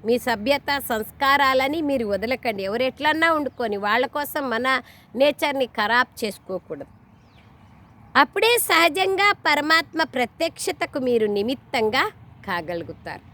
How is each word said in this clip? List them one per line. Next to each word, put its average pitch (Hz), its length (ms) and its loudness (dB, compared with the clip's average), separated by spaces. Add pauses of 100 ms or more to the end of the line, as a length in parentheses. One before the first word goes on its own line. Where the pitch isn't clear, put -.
మీ 233 80 2 (120)
సభ్యత 254 440 0 (200)
సంస్కారాలని 269 880 2 (100)
మీరు 262 240 0
వదలకండి. 214 560 -4
ఎవరు 233 200 -2
ఎట్లన్నా 311 460 0
వండుకొని, 247 420 -4 (100)
వాళ్ళ 226 180 2 (120)
కోసం 294 360 -4
మన 233 140 -2 (540)
నేచర్ని 285 460 2 (120)
ఖరాబ్ 233 420 2
చేసుకోకూడదు. 180 720 -10 (1300)
అప్పుడే 427 300 2 (160)
సహజంగా 381 600 2 (180)
పరమాత్మ 320 560 2 (140)
ప్రత్యక్షతకు 330 920 -4
మీరు 226 180 2 (120)
నిమిత్తంగా 240 680 -2 (420)
కాగలుగుతారు. 170 880 -10